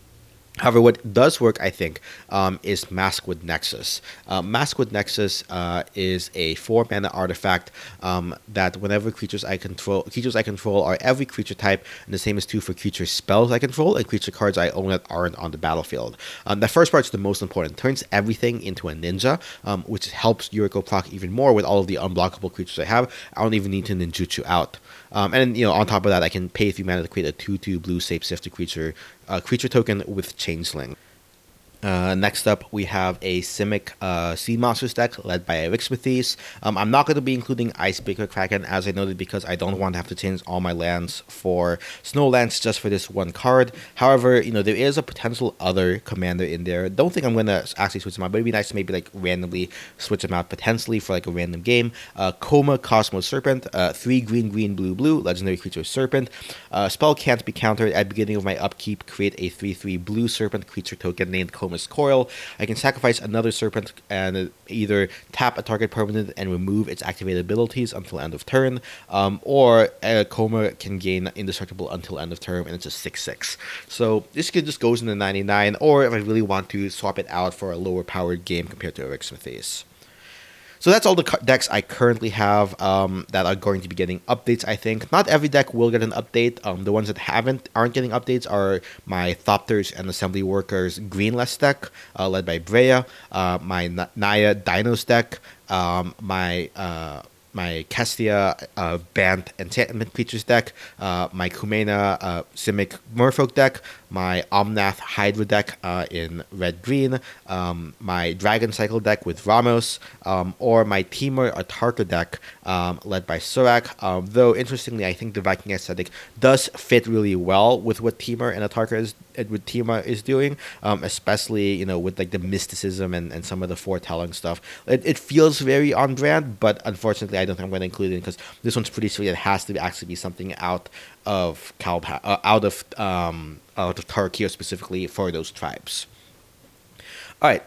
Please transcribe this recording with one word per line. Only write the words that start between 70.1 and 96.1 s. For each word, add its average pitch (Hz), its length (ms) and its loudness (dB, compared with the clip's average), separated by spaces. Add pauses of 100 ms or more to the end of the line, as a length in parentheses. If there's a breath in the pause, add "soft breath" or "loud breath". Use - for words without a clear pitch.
Koma 110 480 0
can 95 260 -8
gain 92 380 -2
indestructible 95 560 -6
until 87 280 -8
end 82 120 -8
of 85 80 -10
turn, 90 260 -4
and 80 80 -10
it's 87 120 -10
a 76 60 -10
six - 300 -10
six. - 360 -8 (300 loud breath)
So 110 360 2 (100)
this 151 160 -4
kid 165 160 0
just 151 140 -6
goes 117 220 4
in 117 60 -4
the 104 80 0
ninety-nine, 101 640 2
or 143 260 8
if 117 80 2
I 113 40 0
really 110 240 2
want 98 280 0
to, 98 200 -4
swap 98 300 -4
it 92 100 -6
out 90 240 -2
for 95 180 -8
a 85 60 -6
lower 92 260 -2
powered 87 420 -4
game 85 220 -2
compared - 280 -10
to 67 80 -10
Erixmathes. - 800 -10 (960 loud breath)
So 175 120 6
that's 214 160 6
all 190 80 6
the 170 80 2
cu-, - 200 -2
decks 127 280 4
I 101 100 2
currently 113 480 2
have, 104 500 2
um, 95 520 2
that 92 160 2
are 98 80 2
going 98 260 0
to 90 80 -12
be 90 60 -8
getting 90 240 -2 (100)
updates, 120 380 0
I 107 80 0
think. 110 360 -4
Not 175 160 4
every 151 200 4
deck 139 260 2
will 117 160 4
get 113 140 2
an 110 80 -2
update. 117 520 0
Um, 95 200 -4
the 98 80 0
ones 107 160 2
that 104 100 -6
haven't, 127 580 -2
aren't 117 200 2
getting 127 160 0
updates 120 380 -2
are 98 320 2 (260 loud breath)
my 90 360 0
Thopters 104 540 2
and 92 100 -8
Assembly 95 360 -2
Workers 92 560 0
Greenless 107 580 0
deck, - 320 2 (300 loud breath)
uh, 95 100 0
led 95 160 -2
by 85 140 -2
Breya, 123 480 6 (240 loud breath)
uh, 90 280 0
my 90 260 -2
N-, 87 300 -4
Naya 104 380 4
Dinos 101 500 0
deck, 117 360 2 (280 loud breath)
um, 90 540 0